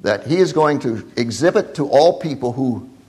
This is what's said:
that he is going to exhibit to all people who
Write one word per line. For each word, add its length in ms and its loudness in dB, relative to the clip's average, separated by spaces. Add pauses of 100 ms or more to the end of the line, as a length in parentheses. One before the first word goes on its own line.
that 260 -2
he 100 0
is 160 2
going 260 2
to 380 -6
exhibit 580 0
to 140 -4
all 320 4
people 320 -6
who 360 -4 (200)